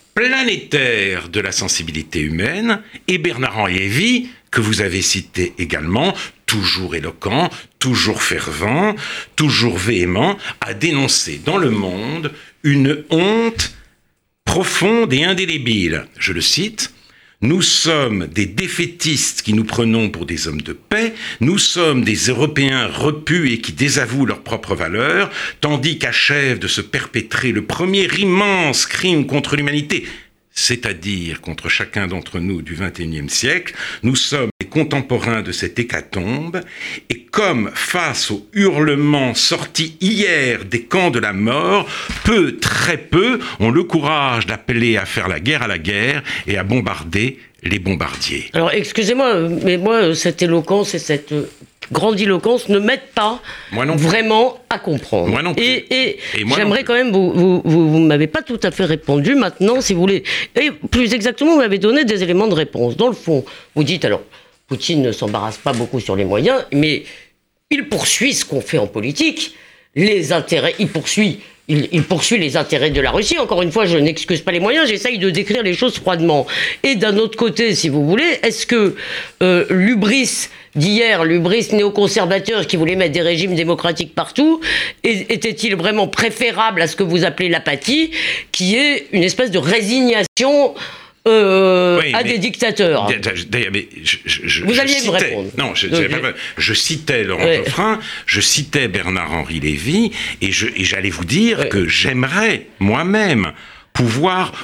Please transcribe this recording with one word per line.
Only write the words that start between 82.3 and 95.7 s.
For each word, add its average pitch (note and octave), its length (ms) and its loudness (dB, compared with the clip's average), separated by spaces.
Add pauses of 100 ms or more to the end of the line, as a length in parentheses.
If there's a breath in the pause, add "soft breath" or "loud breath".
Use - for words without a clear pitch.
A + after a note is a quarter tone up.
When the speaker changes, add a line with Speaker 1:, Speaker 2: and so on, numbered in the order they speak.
Speaker 2:
qui - 100 -2
voulait D#3+ 200 2
mettre F3 160 2
des E3+ 100 0
régimes F3 320 0
démocratiques E3 580 -2
partout, D#4 460 2 (440 loud breath)
é-, A3+ 260 0
était-il G#3+ 460 -2
vraiment G3 320 2
préférable A3 760 0
à E3 40 2
ce - 80 -4
que - 80 0
vous E3+ 200 2
appelez F3 260 0
l'apathie, A3 640 0 (400 loud breath)
qui F#3 240 0
est C#4+ 360 0
une E3+ 120 2
espèce F#3+ 260 0
de F3 80 0
résignation, A#3 1200 2 (520 loud breath)
euh, F#3+ 720 6
Speaker 1:
Oui, D3+ 140 0
Speaker 2:
à A3+ 100 2
Speaker 1:
mais A#3 100 -2
Speaker 2:
des A3+ 40 0
dictateurs ? E3+ 680 2
Speaker 1:
d'a-, A#2 100 2
d'a-, G#2 140 -2 (180)
d'ailleurs, A2 240 0
mais G2+ 140 -2 (160)
je, - 220 0
je, - 200 -2
je, - 180 0
Speaker 2:
Vous A3 120 2
Speaker 1:
je B3+ 60 2
Speaker 2:
alliez C4+ 120 0
me C#4 60 0
Speaker 1:
citais, G3+ 180 0
Speaker 2:
répondre. G2+ 400 -2
Speaker 1:
non, B2+ 160 -2